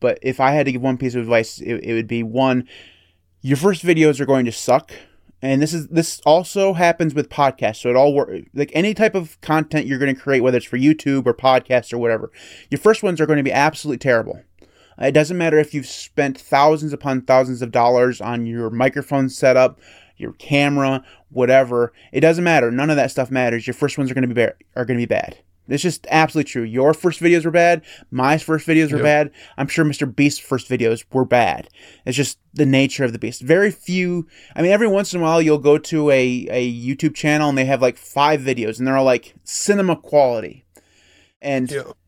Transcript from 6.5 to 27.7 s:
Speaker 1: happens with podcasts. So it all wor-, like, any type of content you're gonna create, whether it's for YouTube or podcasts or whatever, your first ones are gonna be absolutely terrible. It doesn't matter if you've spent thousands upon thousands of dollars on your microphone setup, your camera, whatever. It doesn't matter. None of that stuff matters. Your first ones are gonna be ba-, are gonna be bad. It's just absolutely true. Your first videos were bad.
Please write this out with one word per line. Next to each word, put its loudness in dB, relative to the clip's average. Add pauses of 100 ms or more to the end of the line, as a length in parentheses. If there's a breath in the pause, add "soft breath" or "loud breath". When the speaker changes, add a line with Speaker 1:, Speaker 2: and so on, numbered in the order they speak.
Speaker 1:
happens 0
with -4
podcasts. -2
So -2
it 2
all 4
wor-, -2 (160)
like, -6
any -2
type 0
of -8
content -2
you're -4
gonna 0
create, 0
whether 2
it's -6
for -6
YouTube 0
or 2
podcasts 0
or -6
whatever, -2 (400 loud breath)
your -4
first 2
ones -4
are 2
gonna 0
be -2
absolutely -2
terrible. -2 (580 soft breath)
It 0
doesn't 2
matter 2
if 0
you've -6
spent -4
thousands 2
upon -4
thousands 2
of -8
dollars 2
on -6
your -6
microphone -2
setup, 2 (360 soft breath)
your -14
camera, 0 (280 soft breath)
whatever. 2 (200 soft breath)
It 0
doesn't 4
matter. 2
None 0
of 2
that 2
stuff -4
matters. -2
Your -6
first -2
ones -4
are -8
gonna 0
be -6
ba-, 2 (220)
are -4
gonna -2
be -2
bad. -4 (300)
It's -4
just -4
absolutely 0
true. -6
Your 2
first -2
videos 2
were -2
bad. 2 (280 loud breath)